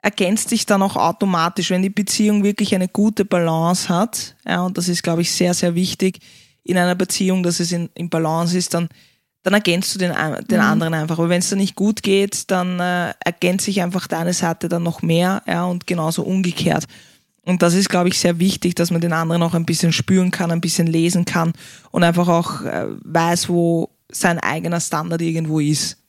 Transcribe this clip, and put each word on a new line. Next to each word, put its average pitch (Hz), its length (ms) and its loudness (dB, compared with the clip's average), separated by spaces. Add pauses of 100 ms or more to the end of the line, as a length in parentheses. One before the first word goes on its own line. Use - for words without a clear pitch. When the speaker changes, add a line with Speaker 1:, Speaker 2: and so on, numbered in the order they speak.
Speaker 1:
ergänzt 202 520 0
dich 226 140 0
dann 196 160 4
auch 196 140 0
automatisch, 170 720 0
wenn 185 120 2
die 190 80 0
Beziehung 208 540 2
wirklich 202 320 0
eine 185 100 0
gute 208 380 0
Balance 170 640 0
hat, - 480 -2 (100)
ja, 180 160 0
und 180 160 -4
das 175 100 -4
ist, 175 140 -2
glaub 170 160 0
ich, 170 140 -2
sehr, 180 200 2
sehr 175 220 0
wichtig 185 460 -2 (420)
in 180 160 0
einer 180 160 2
Beziehung, 185 480 0
dass 175 160 0
es 175 140 -2
in, 170 220 -4
in 170 140 -6
Balance 165 480 0
ist, 180 180 -2
dann, 170 140 0 (560)
dann 185 100 2
ergänzt 196 400 2
du 196 60 -8
den 180 120 0
ein-, - 340 -4
den 214 120 2
Speaker 2:
Mhm. 208 80 4
Speaker 1:
anderen 165 280 2
einfach. 160 240 -2
Aber 170 100 2
wenn's 180 200 0
dir 202 80 -2
nicht 196 200 0
gut 214 260 0
geht, - 480 0
dann, 180 300 -2
äh, 175 340 -2 (100)
ergänzt 180 400 0
sich 196 180 -2
einfach 180 260 -4
deine 170 260 -2
Seite 165 340 -2
dann 170 140 -2
noch 170 200 -4
mehr, 175 440 0
ja, 175 180 -2
und 180 220 -4
genauso 165 380 -2
umgekehrt. 180 600 0 (600)
Und 175 180 2
das 175 120 4
ist, 190 140 2
glaub 180 180 2
ich, 180 120 0
sehr 175 220 2
wichtig, 180 340 0
dass 170 160 0
man 170 100 0
den 170 120 0
anderen 165 300 0
auch 170 120 0
ein 165 120 0
bisschen 165 260 2
spüren 185 400 2
kann, 170 180 -2
ein 170 100 0
bisschen 165 280 0
lesen 170 360 2
kann 165 280 0 (400)
und 180 100 2
einfach 175 260 4
auch, 170 340 0
äh, - 240 -6 (180)
weiß, 165 440 0
wo 170 420 0 (200)
sein 170 280 0
eigener 170 420 -4
Standard 165 420 -4
irgendwo 160 380 0
ist. 147 360 0 (120)